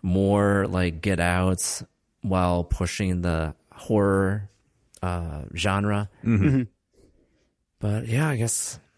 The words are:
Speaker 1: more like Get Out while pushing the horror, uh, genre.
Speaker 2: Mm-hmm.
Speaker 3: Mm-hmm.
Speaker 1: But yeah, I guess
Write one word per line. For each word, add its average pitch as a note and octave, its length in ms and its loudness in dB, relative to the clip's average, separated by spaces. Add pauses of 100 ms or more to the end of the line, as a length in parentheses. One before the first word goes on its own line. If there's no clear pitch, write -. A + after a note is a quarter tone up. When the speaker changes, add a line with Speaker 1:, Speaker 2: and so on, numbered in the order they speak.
Speaker 1:
more G2 640 4
like F2+ 360 -2
Get F#2+ 180 0
Out F2+ 640 0 (400)
while F2+ 420 0
pushing F#2 560 -2
the D#2+ 340 -2 (180)
horror, G2+ 760 0 (540)
uh, E2+ 400 -4 (120)
genre. G2+ 540 0 (160)
Speaker 2:
Mm-hmm. A2 220 2
Speaker 3:
Mm-hmm. C3+ 160 4 (1160)
Speaker 1:
But G#2+ 280 -4
yeah, C#3 200 0
I C#3+ 80 -2
guess - 420 -4 (200)